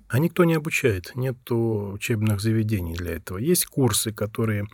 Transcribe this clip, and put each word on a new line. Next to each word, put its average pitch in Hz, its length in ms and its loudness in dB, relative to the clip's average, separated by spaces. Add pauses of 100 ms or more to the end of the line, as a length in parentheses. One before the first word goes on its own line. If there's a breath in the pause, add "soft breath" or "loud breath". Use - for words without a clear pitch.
А - 100 2
никто 170 240 4
не 165 100 6
обучает, 143 640 0
нету 117 760 -2
учебных 107 460 0
заведений 107 540 0
для 82 220 -6
этого. 92 240 -8
Есть 170 260 2
курсы, 113 480 0
которые 107 600 -2